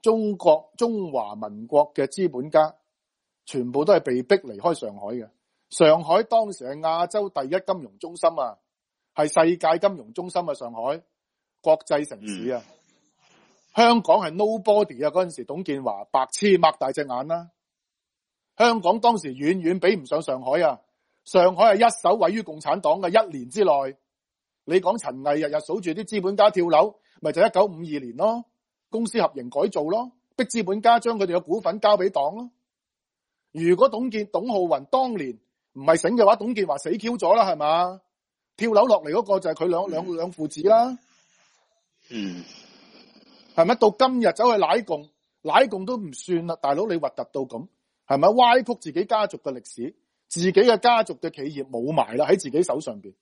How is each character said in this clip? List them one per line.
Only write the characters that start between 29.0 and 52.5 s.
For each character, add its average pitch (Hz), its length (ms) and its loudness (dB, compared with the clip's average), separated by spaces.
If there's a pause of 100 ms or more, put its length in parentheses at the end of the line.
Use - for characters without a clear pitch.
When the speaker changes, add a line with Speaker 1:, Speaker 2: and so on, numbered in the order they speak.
Speaker 1:
司 233 140 -4
合 165 140 2
營 123 160 -12
改 143 180 -2
造 165 140 -4
咯， 220 300 -4 (240)
逼 254 80 -2
資 214 200 -4
本 202 160 -4
家 233 200 6
將 233 180 -4
佢 196 80 0
哋 175 100 -2
嘅 175 60 0
股 208 180 -2
份 196 200 -4
交 208 160 6
俾 185 140 0
黨 151 260 -4
咯。 240 140 -14 (1000)
如 165 240 2
果 247 140 4
董 226 200 -4
建-， 208 220 -6
董 196 180 -4
浩 208 120 -2
雲 151 240 -2
當 254 320 -2
年 131 200 -8 (360)
唔 135 80 -18
係 160 160 4
醒 208 200 0
嘅 233 80 6
話， - 120 6
董 214 180 -6
建 202 100 -2
華 147 140 -4
死 226 180 -6
Q 226 220 -6
咗 180 160 2
啦， 226 100 4
係 175 120 0
嘛？ 170 440 -2 (560)
跳 226 160 -2
樓 214 140 6
落 214 160 2
嚟 147 80 -8
嗰 214 120 0
個 190 180 0
就 190 100 -4
係 - 40 -4 (100)
佢 - 20 0
兩， 175 200 0
Speaker 2:
嗯。 185 40 -8
Speaker 1:
兩， 170 260 -6
兩 175 160 -6
父 156 140 -8
子 151 160 -10
啦。 233 340 4 (1120)
Speaker 2:
嗯。 98 340 -10 (1120)
Speaker 1:
係 165 80 4
咪？ 226 100 2
到 214 160 4
今 262 300 0
日 196 120 4
走 240 200 2
去 208 60 2
奶 180 240 2
共， 151 260 -8 (340)
奶 190 240 -4
共 190 180 -10
都 247 120 -6
唔 180 160 -12
算 170 340 -6
啦， 165 160 -6
大 143 120 -2
佬 190 120 -4
你 180 100 -4
核 147 120 -6
突 123 160 -10
到 - 160 -10
咁， 127 260 -10 (400)
係 139 120 0
咪？ 165 100 4
歪 240 340 4
曲 240 180 -6
自 151 120 -14
己 - 120 -2
家 214 220 -2
族 156 120 -12
嘅 139 140 -8
歷 123 120 -14
史， 127 300 -12 (320)
自 - 140 -10
己 180 120 2
嘅 220 260 6
家 233 260 2
族 165 100 -8
嘅 165 160 -8
企 143 120 -14
業 139 280 -10
冇 127 220 -4
埋 123 240 -2
啦， 143 100 2
喺 180 100 4
自 143 140 -8